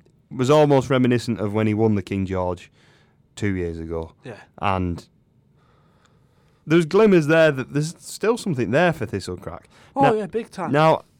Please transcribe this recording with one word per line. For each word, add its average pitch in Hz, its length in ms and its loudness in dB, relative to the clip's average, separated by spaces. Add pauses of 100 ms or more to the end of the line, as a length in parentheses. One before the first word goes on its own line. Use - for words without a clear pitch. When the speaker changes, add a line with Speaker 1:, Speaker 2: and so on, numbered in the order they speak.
(300)
Speaker 1:
was 127 200 -2
almost 143 380 4
reminiscent 123 520 0
of 101 120 -4
when 107 140 0
he 107 80 0
won 110 220 0
the 95 60 -4
King 98 240 -4
George 90 440 -6 (680)
two 101 180 -4
years 85 240 -6
ago. 82 340 -10 (120)
Speaker 2:
Yeah. - 140 -18 (200)
Speaker 1:
And 90 480 -2 (1600)
there's 165 200 4
glimmers 185 400 4
there 160 260 4
that 131 200 -8
there's 151 260 -4
still - 400 -4
something 123 320 -4
there 165 220 2
for 113 140 -8
Thistlecrack. 92 580 -10 (300)
Speaker 2:
Oh, 277 80 0
Speaker 1:
Now, 240 120 4
Speaker 2:
yeah, 214 120 -4
big 220 240 -8
time. 170 220 -8
Speaker 1:
now, 156 320 2 (160)